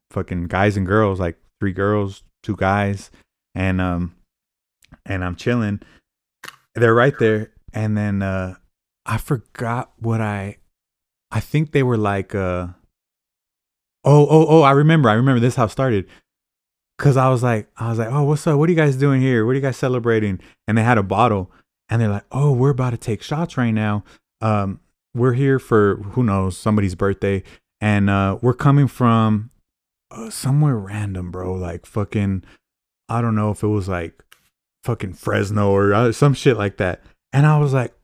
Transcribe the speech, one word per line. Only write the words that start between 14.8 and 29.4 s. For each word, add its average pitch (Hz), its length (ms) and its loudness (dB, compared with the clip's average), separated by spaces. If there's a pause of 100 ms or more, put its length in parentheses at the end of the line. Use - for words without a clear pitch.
I 107 60 4
remember 127 260 2
this 120 160 2
how 123 80 0
it 101 60 0
started. 117 360 -2 (920)
'Cause 135 180 4
I 131 140 2
was 123 120 0
like, 113 260 -2 (100)
I 113 100 -6
was 113 100 -4
like, 113 140 -4
"Oh, 143 120 0
what's 147 220 -2
up? 147 120 2
What 160 100 2
are 185 40 2
you 165 40 0
guys 147 200 2
doing 135 260 2
here? 120 240 2
What 123 60 0
are - 20 -2
you 135 80 -4
guys 135 160 -4
celebrating?" 113 600 -2 (280)
And 107 80 0
they 110 60 2
had 117 160 2
a 101 40 2
bottle, 98 480 0 (380)
and 117 140 0
they're 104 80 0
like, 101 200 -6
"Oh, 143 220 0
we're 127 180 2
about 127 200 -2
to 117 80 -6
take 107 240 -6
shots 165 340 -6
right 120 140 0
now. 107 340 -2 (380)
Um, 104 360 -2 (360)
we're 120 180 2
here 135 260 2
for, 104 380 2 (160)
who 127 100 -2
knows, 98 360 -2
somebody's 104 360 0
birthday, 98 500 -2 (360)
and, 101 300 2
uh, 98 320 0
we're 123 120 2
coming 143 340 4
from, 113 600 0 (600)